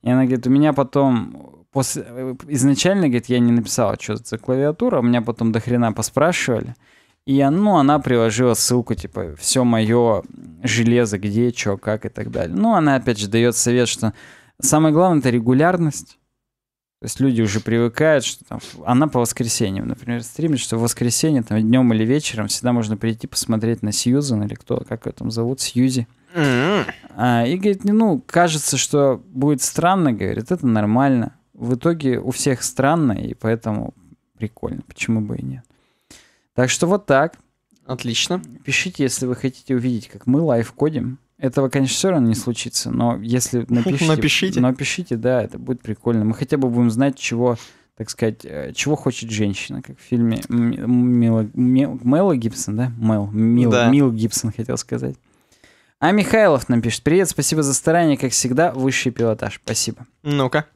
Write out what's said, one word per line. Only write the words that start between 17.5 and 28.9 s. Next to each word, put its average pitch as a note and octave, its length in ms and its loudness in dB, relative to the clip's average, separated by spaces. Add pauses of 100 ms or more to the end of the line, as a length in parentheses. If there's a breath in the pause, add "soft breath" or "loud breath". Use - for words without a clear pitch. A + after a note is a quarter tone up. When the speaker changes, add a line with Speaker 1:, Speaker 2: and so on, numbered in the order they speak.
Speaker 1:
привыкают, A#2 640 2
что - 220 -10
там, A2+ 140 -12 (260)
она C3 220 2
по C3 120 0
воскресеньям, A2+ 680 -2
например, A#2+ 340 -8
стримит, D3 380 -4
что - 160 -4
в A2+ 40 0
воскресенье, A#2+ 640 0
там, G#2+ 180 -2
днём A#2+ 320 4
или A2 120 2
вечером A#2 420 -2
всегда B2 240 -2
можно A2 240 0
прийти A2+ 320 -6
посмотреть A2+ 560 -2
на G#2 80 -2
Сьюзан B2 520 0
или G#2+ 120 -6
кто, - 220 -6 (100)
как A2+ 180 -10
её A#2 80 -8
там - 160 -8
зовут, A#2 300 -4
Сьюзи. B2+ 480 0 (260)
Speaker 2:
Мгм. D3 520 0 (320)
Speaker 1:
А, A#2+ 280 2
и D#3 120 -2
говорит, F#3 260 0
ну, G#3 420 2
кажется, D#3 520 0
что C#3 440 2 (120)